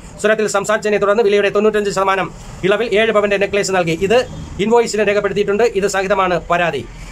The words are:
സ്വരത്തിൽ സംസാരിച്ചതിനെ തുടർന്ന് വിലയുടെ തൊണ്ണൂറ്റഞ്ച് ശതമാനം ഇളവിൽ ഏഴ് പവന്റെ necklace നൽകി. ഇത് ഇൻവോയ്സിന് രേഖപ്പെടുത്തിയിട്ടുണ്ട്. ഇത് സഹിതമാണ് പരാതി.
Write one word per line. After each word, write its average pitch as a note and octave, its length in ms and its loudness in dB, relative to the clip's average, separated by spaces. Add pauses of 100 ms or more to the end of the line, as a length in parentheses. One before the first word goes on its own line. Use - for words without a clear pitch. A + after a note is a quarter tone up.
(220)
സ്വരത്തിൽ G#3+ 260 0
സംസാരിച്ചതിനെ G#3 500 0
തുടർന്ന് G3+ 260 2
വിലയുടെ G3+ 260 2
തൊണ്ണൂറ്റഞ്ച് G#3 420 2
ശതമാനം F#3+ 400 0 (320)
ഇളവിൽ G#3+ 360 2
ഏഴ് A3+ 120 2
പവന്റെ G3+ 260 2
necklace F#3+ 340 0
നൽകി. E3+ 300 0
ഇത് A3 260 2 (320)
ഇൻവോയ്സിന് A3 480 2
രേഖപ്പെടുത്തിയിട്ടുണ്ട്. G3+ 560 0
ഇത് G3+ 240 0
സഹിതമാണ് F#3+ 600 0
പരാതി. E3+ 380 -2 (260)